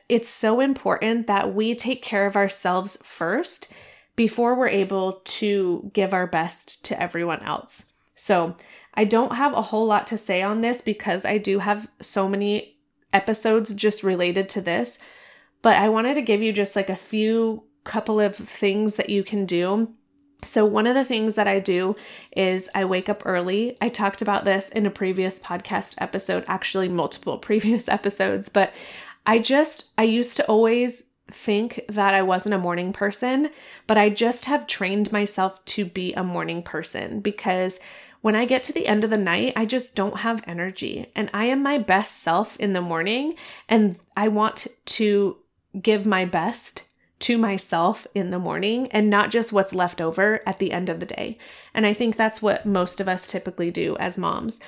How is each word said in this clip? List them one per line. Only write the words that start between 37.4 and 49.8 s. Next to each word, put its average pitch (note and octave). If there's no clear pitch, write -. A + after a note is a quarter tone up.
when G#3+
I A#3+
get B3+
to -
the -
end G#3+
of G#3+
the A3
night, G3
I A3+
just B3
don't G3+
have A3+
energy. F3
And G#3+
I G#3+
am C4+
my C#4+
best G3
self F3
in G3+
the F3+
morning, G3+
and G#3+
I G#3
want G#3
to G3+
give G#3
my F#3
best F3+
to A#3
myself G3
in F#3
the F3+
morning G3
and G#3+
not G#3
just A3+
what's F#3+
left F3+